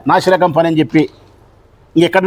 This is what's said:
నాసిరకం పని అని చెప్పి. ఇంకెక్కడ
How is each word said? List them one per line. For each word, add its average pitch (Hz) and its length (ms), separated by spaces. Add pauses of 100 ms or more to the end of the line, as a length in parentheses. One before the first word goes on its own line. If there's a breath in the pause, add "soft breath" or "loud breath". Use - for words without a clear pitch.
నాసిరకం 180 480
పని 165 140
అని 156 100
చెప్పి. 151 220 (920)
ఇంకెక్కడ 175 320